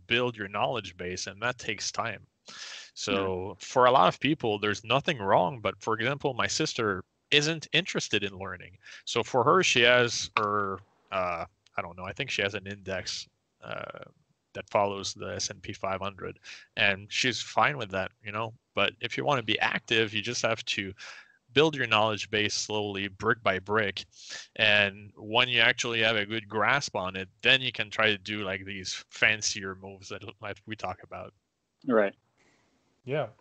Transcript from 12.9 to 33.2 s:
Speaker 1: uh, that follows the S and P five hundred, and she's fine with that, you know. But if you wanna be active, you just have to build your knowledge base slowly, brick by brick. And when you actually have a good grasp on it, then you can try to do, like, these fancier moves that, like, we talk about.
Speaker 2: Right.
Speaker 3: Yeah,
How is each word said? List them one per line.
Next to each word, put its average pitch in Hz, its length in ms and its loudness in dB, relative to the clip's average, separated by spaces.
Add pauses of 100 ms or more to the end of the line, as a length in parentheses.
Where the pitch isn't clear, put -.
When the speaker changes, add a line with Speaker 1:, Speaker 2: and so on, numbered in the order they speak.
Speaker 1:
uh, - 400 -12 (500)
that - 160 -12
follows 101 440 0
the 98 220 -10
S 95 160 -6
and 98 100 -18
P 98 120 -12
five 95 280 -6
hundred, 95 380 -10 (360)
and 101 380 2
she's 120 260 0
fine 131 380 0
with 107 140 -8
that, 95 200 -4 (120)
you 107 80 -14
know. 113 200 -6 (220)
But 101 260 0
if 117 160 -6
you 135 80 -4
wanna 131 200 0
be 107 160 0
active, 110 540 0
you 107 100 -2
just 117 180 -4
have 113 240 0
to 98 260 -4 (640)
build 151 220 6
your 127 120 -2
knowledge 107 420 2
base 104 240 2
slowly, 104 540 -4
brick 107 360 0
by 95 160 2
brick. 101 460 -2 (500)
And 104 600 2
when 117 340 2
you 120 100 2
actually 117 420 2
have 113 140 4
a 104 100 0
good 107 220 -6
grasp 110 480 0
on 92 200 -4
it, 95 140 -8 (120)
then 131 200 4
you 127 100 -4
can 110 180 -6
try 110 180 2
to 104 100 2
do, 104 260 -6
like, 95 220 -6
these 95 440 -10
fancier 104 640 0
moves 98 340 -16
that, 98 140 -12 (180)
like, 101 240 -10
we 110 100 -10
talk - 280 -10
about. 92 300 -14 (540)
Speaker 2:
Right. 107 260 4 (920)
Speaker 3:
Yeah, 131 220 -4 (140)